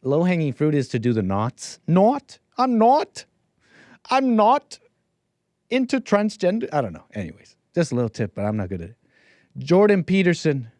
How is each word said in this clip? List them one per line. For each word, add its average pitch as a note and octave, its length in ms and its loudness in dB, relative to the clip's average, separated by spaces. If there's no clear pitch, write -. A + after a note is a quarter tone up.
low-hanging D#3 520 0
fruit D3+ 220 0
is C3+ 140 0
to B2 100 -2
do A#2+ 140 0
the A2 80 0
nots. G2 640 -4
Not. G#3 520 2
I'm B3 200 0
not. B3+ 480 2
I'm C4 260 2
not A3+ 440 2
into B3+ 320 0
transgender. G#3 720 -2
I D3 80 0
don't G2+ 120 -4
know. D2 200 -18
Anyways, - 420 -12
just E3+ 180 -2
a B2+ 40 -6
little A#2+ 140 -2
tip, G#2+ 260 -8
but G2+ 100 -6
I'm G#2+ 120 -2
not F#2+ 120 -6
good F#2 120 -8
at E2+ 80 -12
it. - 80 -20
Jordan F#3 460 2
Peterson. D#3+ 680 0